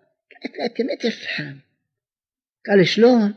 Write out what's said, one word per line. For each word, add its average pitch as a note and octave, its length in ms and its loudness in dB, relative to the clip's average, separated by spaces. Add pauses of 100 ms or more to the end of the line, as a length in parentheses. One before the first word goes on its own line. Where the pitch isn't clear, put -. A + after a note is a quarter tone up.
(440)
قلت - 140 -14
له: - 60 -8
"أنت A3+ 180 -6
ما - 120 -4
تفهم". D3 640 -10 (1080)
قال: G3 200 4
"شلون؟" A3 480 2